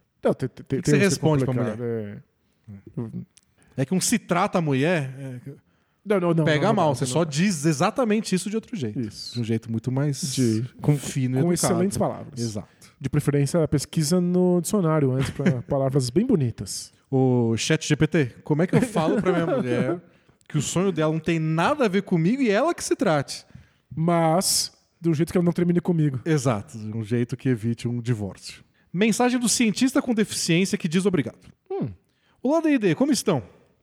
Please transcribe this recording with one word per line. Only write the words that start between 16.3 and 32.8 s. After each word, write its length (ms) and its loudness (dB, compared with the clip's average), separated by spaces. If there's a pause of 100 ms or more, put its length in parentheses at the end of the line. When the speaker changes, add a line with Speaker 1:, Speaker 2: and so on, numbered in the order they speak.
Speaker 2:
Ô, 460 2
chat 320 0
G 80 2
P 120 2
T, 180 0 (180)
como 180 0
é 60 2
que 80 0
eu 60 4
falo 400 0
pra 100 2
minha 160 0
Speaker 1:
<laughs> 100 0
Speaker 2:
mulher 440 0 (480)
que 80 -4
o 40 2
sonho 300 0
dela 220 0
não 80 -2
tem 180 0
nada 460 0
a 20 2
ver 140 0
comigo 400 0
e 80 4
ela 240 2
que 100 -8
se 100 -4
trate? 520 0 (500)
Speaker 1:
Mas, 760 2 (300)
do 120 0
jeito 180 0
que 60 0
ela 80 4
não 60 4
termine 300 2
comigo. 420 0
Speaker 2:
Exato, 540 -2
de 180 -8
um 80 -4
jeito 320 -2
que 140 -2
evite 380 -2
um 120 -4
divórcio. 640 -6 (300)
Mensagem 460 2
do 100 0
cientista 520 2
com 120 -2
deficiência 640 0
que 100 -4
diz 200 0
obrigado. 320 0 (300)
Speaker 1:
Hum. 200 -4 (540)
Speaker 2:
"Olá, 180 2
D 120 2
e 40 4
D, 180 2